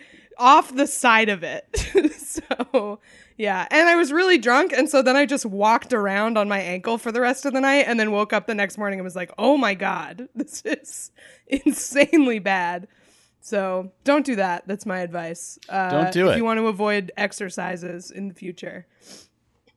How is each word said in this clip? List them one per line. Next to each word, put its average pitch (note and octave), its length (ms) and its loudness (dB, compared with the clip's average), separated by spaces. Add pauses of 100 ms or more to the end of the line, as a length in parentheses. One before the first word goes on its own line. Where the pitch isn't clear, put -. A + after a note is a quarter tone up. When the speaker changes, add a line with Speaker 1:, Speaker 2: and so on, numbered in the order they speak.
(360)
Speaker 1:
off C#4 380 6
the C#4 120 2
side A3 420 4
of F#3+ 140 -2
it. D3 220 -8 (300)
<laughs> D4+ 260 2 (140)
So, A3 640 -4 (400)
yeah. G3 320 -2
And D#4+ 180 6
I E4+ 60 6
was E4+ 180 2
really F4+ 260 4
drunk, B3 340 2
and C4 180 2
so C4+ 120 4
then B3+ 120 4
I C#4+ 100 4
just C4 220 -2
walked G#3+ 460 0
around G#3 440 0
on G#3 120 2
my G3+ 100 -2
ankle F#3 400 -4
for A3+ 140 -8
the A#3 80 -2
rest B3 260 0
of C#4 60 -2
the C4 80 0
night C#4 260 4
and A#3 140 0
then G#3+ 100 0
woke G#3 220 -2
up G#3 160 -2
the A3+ 80 -4
next G3+ 200 -4
morning G3+ 220 -6
and F3+ 60 -8
was F3+ 100 -12
like, F3+ 240 -10
"Oh B3 180 4
my A3+ 180 0
God, F3+ 560 -8
<laughs> - 40 -20
this - 280 -10
is - 500 -8 (340)
insanely C#4 960 2
bad." F3+ 480 -4 (520)
So F#3+ 520 -4 (100)
don't C#4+ 240 2
do C4 100 -2
that. F3+ 300 -2
That's G3+ 180 -8
my F#3 140 -6
advice. E3+ 680 -10
Uh, F#3 220 -2
Speaker 2:
Don't F#3 220 0
do F3+ 160 2
Speaker 1:
if - 60 4
Speaker 2:
it. - 40 0
Speaker 1:
you A#3 60 0
want A3+ 140 0
to A3+ 80 0
avoid G#3 500 -2
exercises F3+ 960 -8
in G3 160 -12
the F#3 80 -14
future. F3 520 -16 (920)